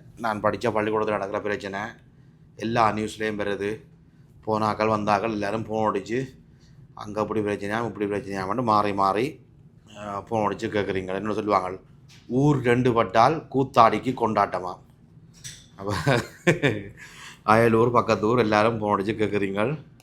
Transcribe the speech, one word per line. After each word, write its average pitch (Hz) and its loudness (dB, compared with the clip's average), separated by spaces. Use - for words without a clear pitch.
நான் 110 -2
படிச்ச 104 0
பள்ளிக்கூடத்துல 107 0
நடக்கிற 98 -4
பிரச்சனை 98 -6
எல்லா 113 0
நியூஸ்லேயும் 107 -6
வருது. 101 -4
போனாக்கள் 107 0
வந்தாக்கள் 104 0
எல்லாரும் 104 -4
ஃபோன் 110 -2
அடிச்சு, 104 -2
அங்க 104 -8
அப்படி 104 -2
பிரச்சனையா, 104 -4
இப்படி 104 -6
பிரச்சனையாமன்னு 98 -4
மாறி 104 2
மாறி, 98 0
ஆ, 101 -10
ஃபோன் 113 0
அடிச்சு 101 -2
கேட்குறீங்க. 95 -4
என்ன 104 -6
சொல்லுவாங்க, 95 -2
"ஊர் 135 2
ரெண்டு 123 4
பட்டால் 113 4
கூத்தாடிக்கு 123 4
கொண்டாட்டமா." 101 0
அப்ப 101 -4
<laughs> 110 0
அயலூர், 113 6
பக்கத்தூர் 110 2
எல்லாரும் 110 2
ஃபோன் 107 -4
அடிச்சு 104 0
கேட்குறீங்க, 101 -2